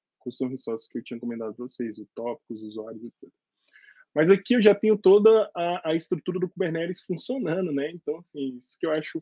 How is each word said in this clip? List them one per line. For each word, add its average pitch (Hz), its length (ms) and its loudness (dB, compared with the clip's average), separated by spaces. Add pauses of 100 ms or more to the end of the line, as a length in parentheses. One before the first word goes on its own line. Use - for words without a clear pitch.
(200)
custom 127 300 -6
resources 117 380 -8
que 120 120 -8
eu 113 40 -10
tinha 117 160 -12
comentado 113 360 -8
pra 123 100 -12
vocês, 113 320 -8
o 104 160 -14
tópico, 117 400 -8
os 107 80 -14
usuários, 110 420 -12
et 117 120 -14
cetera. - 320 -20 (680)
Mas 160 160 6
aqui 202 240 4
eu 240 60 4
já 202 120 8
tenho 214 240 2
toda 208 560 6
a, 175 380 -4
a 165 40 2
estrutura 170 440 -4
do 175 100 -2
Kubernetes 170 540 -4
funcionando, 180 680 -4
né? 143 200 -2
Então, 165 260 -8
assim, 135 400 -10
isso - 220 -20
que 165 80 -2
eu 156 40 0
acho 156 300 -4